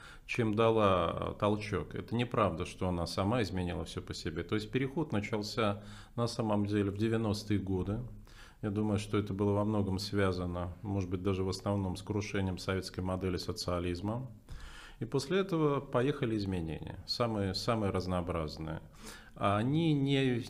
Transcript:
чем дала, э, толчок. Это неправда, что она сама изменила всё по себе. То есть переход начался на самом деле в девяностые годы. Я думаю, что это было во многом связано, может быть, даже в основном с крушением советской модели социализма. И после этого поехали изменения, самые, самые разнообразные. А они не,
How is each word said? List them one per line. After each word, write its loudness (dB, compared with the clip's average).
чем 2
дала, 4
э, -
толчок. 0
Это -6
неправда, 2
что -2
она 0
сама 2
изменила -2
всё -8
по -8
себе. -4
То -4
есть -2
переход -2
начался 0
на 0
самом 0
деле 2
в -4
девяностые 2
годы. 0
Я 0
думаю, 2
что 0
это 0
было 4
во 2
многом 2
связано, 0
может -2
быть, -2
даже 2
в 0
основном 0
с -8
крушением 0
советской -4
модели 0
социализма. -2
И -4
после 0
этого 2
поехали 0
изменения, -2
самые, 0
самые 0
разнообразные. -2
А 2
они 2
не, 2